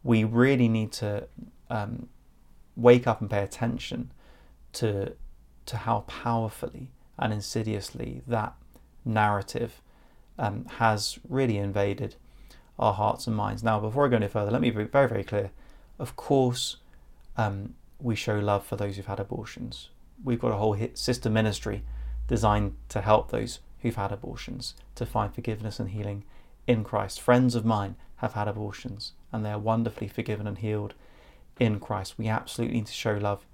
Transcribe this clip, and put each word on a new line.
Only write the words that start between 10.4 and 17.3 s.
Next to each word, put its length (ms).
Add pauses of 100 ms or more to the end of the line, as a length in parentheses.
has 480
really 300
invaded 600 (600)
our 140
hearts 340
and 80
minds. 280
Now, 180
before 240
I 40
go 80
any 120
further, 220
let 100
me 100
be 140
very, 240
very 160
clear. 260 (480)
Of 180
course, 600 (640)